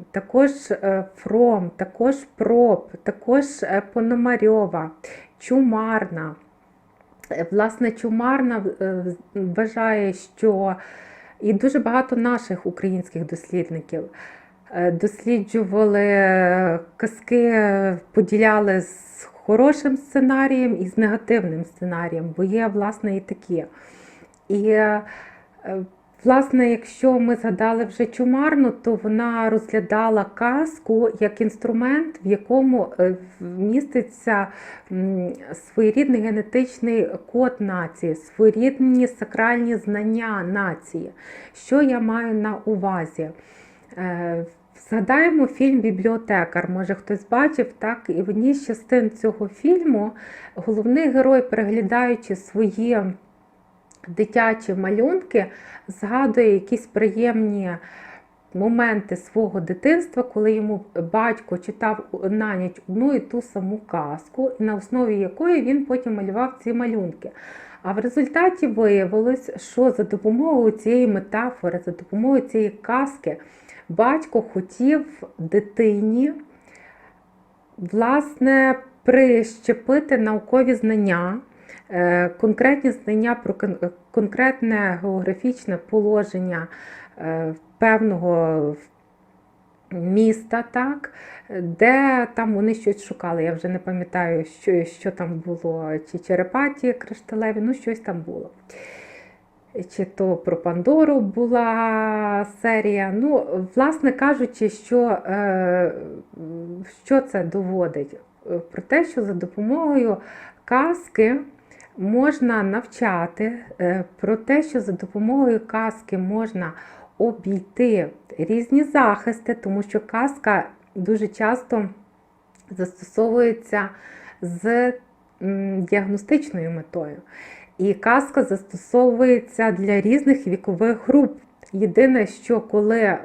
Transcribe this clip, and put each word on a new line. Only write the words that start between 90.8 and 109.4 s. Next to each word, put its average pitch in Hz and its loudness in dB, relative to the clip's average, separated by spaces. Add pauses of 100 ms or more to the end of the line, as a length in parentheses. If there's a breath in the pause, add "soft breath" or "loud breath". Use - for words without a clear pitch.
де 240 2
там 226 -2
вони 214 2
щось 208 -2
шукали. 170 -6
Я 170 -2
вже 170 -6
не 185 -4
пам'ятаю, 175 -4
що, 175 0
що 165 -8
там 170 -8
було, 165 -6 (200)
чи 175 -8
черепаті 247 -2
кришталеві, 220 -6
ну, 233 -2
щось 226 -6
там 175 -8
було. 170 -12 (1400 loud breath)
Чи 196 -6
то 185 -2
про 170 -2
Пандору 269 2
була 220 0 (160)
серія. 208 0
Ну, 269 2 (300)
власне 277 2
кажучи, 254 0
що, 240 0
е, 185 0 (1120)
що 269 2
це 208 -6
доводить? 180 -4 (540)
Про - -10
те, 320 0
що 254 -6
за 202 -4
допомогою 226 -2 (480 loud breath)